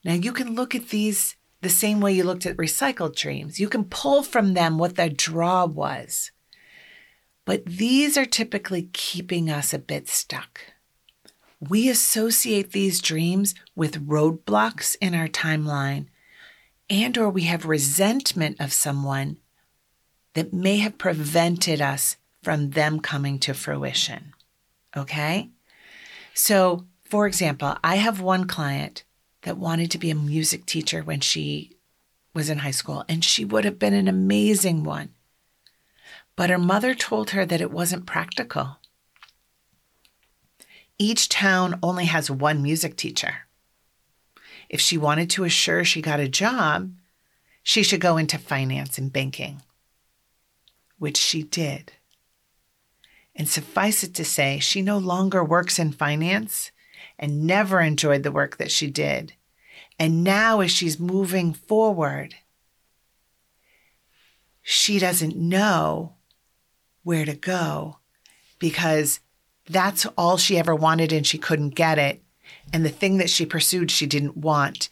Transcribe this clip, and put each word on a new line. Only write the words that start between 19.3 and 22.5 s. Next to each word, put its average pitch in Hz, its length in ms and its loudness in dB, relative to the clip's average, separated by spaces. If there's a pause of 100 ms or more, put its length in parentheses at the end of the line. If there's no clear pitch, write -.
that 170 200 -4
may 190 240 2
have 208 200 -2
prevented 165 840 0
us 139 360 -2 (260)
from 147 280 0